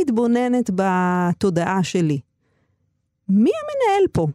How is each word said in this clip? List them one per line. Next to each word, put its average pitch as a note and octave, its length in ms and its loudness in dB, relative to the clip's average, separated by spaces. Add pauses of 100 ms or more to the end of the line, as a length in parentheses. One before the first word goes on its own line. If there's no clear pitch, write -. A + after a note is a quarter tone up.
מתבוננת A#3+ 760 0
בתודעה F3+ 1080 0
שלי, D3+ 360 -2 (1120)
מי G#3 200 4
המנהל C5+ 640 0
פה? E3 240 -2